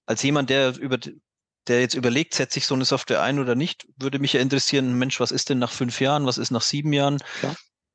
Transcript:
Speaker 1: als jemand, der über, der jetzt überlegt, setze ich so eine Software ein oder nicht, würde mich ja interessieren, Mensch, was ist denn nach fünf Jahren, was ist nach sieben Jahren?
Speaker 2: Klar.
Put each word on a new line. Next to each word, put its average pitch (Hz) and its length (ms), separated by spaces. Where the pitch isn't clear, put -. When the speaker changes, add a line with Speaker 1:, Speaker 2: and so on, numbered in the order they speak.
Speaker 1:
als - 180
jemand, 139 260
der 135 280
über, 127 200
der 123 140
jetzt 123 140
überlegt, 123 400
setze 139 240
ich - 80
so 135 80
eine 131 100
Software 131 360
ein 131 180
oder 123 160
nicht, 147 300
würde 135 220
mich 139 140
ja 139 60
interessieren, 131 540
Mensch, 127 260
was 123 120
ist - 180
denn 131 100
nach 123 140
fünf 123 260
Jahren, 143 260
was 123 120
ist - 140
nach 117 100
sieben 147 320
Jahren? 143 240
Speaker 2:
Klar. - 180